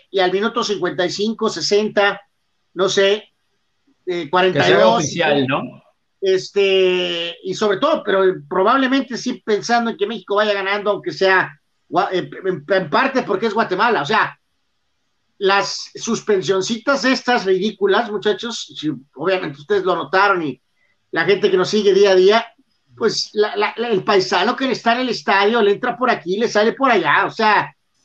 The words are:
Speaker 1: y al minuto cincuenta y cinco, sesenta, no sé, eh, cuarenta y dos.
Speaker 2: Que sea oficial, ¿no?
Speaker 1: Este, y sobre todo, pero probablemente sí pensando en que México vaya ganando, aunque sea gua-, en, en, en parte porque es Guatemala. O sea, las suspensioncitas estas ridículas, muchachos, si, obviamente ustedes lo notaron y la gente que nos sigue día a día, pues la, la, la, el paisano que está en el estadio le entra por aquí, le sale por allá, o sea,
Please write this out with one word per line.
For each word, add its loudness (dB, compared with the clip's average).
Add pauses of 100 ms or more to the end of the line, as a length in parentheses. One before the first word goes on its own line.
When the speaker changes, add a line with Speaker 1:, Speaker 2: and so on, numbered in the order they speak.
(120)
Speaker 1:
y -2
al 0
minuto -2
cincuenta -2
y -2
cinco, -4
sesenta, 0 (540)
no 0
sé, 0 (760)
eh, -6
cuarenta 2
y 4
dos. 2
Speaker 2:
Que 4
sea 6
oficial, 0
¿no? -2 (600)
Speaker 1:
Este, 0
y -6
sobre 0
todo, 0
pero 2 (280)
probablemente 0
sí -8
pensando 0
en -6
que -4
México -6
vaya 2
ganando, -2
aunque -6
sea 0 (320)
gua-, 0
en, -4 (160)
en, -4
en 0
parte 0
porque -2
es -2
Guatemala. 0
O -6
sea, -2 (1000)
las -2
suspensioncitas -2
estas 0
ridículas, 0
muchachos, -4
si, -4 (240)
obviamente -4
ustedes -2
lo 0
notaron 0
y -8 (500)
la -2
gente 2
que 2
nos 2
sigue 2
día 6
a 4
día, 4 (520)
pues -2
la, 0
la, -2
la, -4
el 0
paisano 0
que -2
está 0
en -2
el -2
estadio 0
le 4
entra -4
por 0
aquí, -2
le 0
sale 2
por 0
allá, 2
o -10
sea, 0 (320)